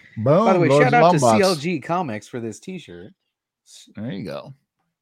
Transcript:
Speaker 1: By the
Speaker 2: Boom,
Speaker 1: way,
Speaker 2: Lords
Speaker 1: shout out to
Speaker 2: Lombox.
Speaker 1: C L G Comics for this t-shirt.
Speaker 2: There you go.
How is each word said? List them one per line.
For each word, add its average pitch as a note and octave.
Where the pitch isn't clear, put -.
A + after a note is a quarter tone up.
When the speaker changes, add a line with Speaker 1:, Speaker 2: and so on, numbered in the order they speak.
Speaker 1:
By D#3
the F#3
Speaker 2:
Boom, -
Speaker 1:
way, -
Speaker 2:
Lords D3
Speaker 1:
shout -
out E3
to E3
Speaker 2:
Lombox. A#2
Speaker 1:
C G3
L F#3
G D#3
Comics C#3+
for B2
this A2
t-shirt. G#2
Speaker 2:
There A2
you F3
go. C#2+